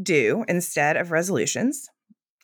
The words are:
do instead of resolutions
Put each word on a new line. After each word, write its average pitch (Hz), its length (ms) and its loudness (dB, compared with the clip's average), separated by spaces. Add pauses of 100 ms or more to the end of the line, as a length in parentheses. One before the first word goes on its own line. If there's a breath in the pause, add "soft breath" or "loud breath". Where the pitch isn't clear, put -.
do 151 460 2
instead 160 480 0
of 170 140 -4
resolutions 175 760 -2 (580)